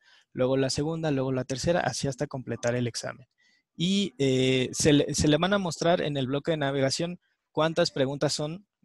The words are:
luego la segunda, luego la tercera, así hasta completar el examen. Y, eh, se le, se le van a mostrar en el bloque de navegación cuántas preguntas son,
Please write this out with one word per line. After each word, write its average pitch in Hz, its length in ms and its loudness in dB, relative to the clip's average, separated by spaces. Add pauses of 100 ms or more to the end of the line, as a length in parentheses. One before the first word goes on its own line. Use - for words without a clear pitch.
(320)
luego 127 240 2
la 135 140 2
segunda, 160 400 -2
luego 131 200 0
la 131 140 -2
tercera, 170 360 0
así - 280 -2
hasta 147 180 -4
completar 120 480 -4
el 123 120 0
examen. 123 420 -8 (480)
Y, 196 420 0
eh, 131 540 2
se 156 200 4
le, 147 220 4
se - 140 2
le 151 80 4
van 175 160 2
a 202 60 2
mostrar 170 420 0
en 147 160 -2
el 135 100 -2
bloque 143 260 -2
de 160 40 0
navegación 143 640 -2 (320)
cuántas 165 380 0
preguntas 143 420 0
son, 156 340 -6 (180)